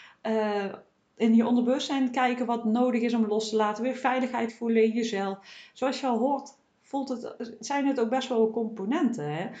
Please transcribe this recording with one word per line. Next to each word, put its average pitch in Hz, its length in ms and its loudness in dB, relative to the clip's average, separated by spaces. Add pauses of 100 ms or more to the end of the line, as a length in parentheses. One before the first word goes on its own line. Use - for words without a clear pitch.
(220)
Eh, 214 440 -2 (500)
in 226 200 4
je 226 120 6
onderbewustzijn 254 640 2
kijken 247 340 0
wat 233 200 -2
nodig 233 360 2
is 240 120 0
om 226 120 2
los 214 240 0
te 220 60 -2
laten. 214 280 0
Weer 254 120 -2
veiligheid 240 580 -2
voelen 226 300 2
in 220 80 4
jezelf. 202 460 -2 (360)
Zoals 262 260 -2
je 277 80 -4
al 233 100 2
hoort, 269 360 -2 (280)
voelt 269 280 -6
het, 233 500 -8
zijn 277 260 -2
het 277 140 0
ook 233 100 0
best 247 200 -2
wel 226 220 2
componenten, 220 840 -2
hè, 170 160 -6 (100)